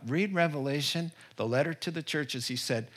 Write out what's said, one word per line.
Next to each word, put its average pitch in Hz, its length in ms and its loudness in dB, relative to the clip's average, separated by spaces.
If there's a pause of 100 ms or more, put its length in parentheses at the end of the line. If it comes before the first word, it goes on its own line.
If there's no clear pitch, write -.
read 185 280 2
Revelation, 151 800 2 (240)
the 113 100 0
letter 143 260 2
to - 180 -6
the 160 120 -4
churches. 139 460 -2
He 123 80 -2
said, 117 400 0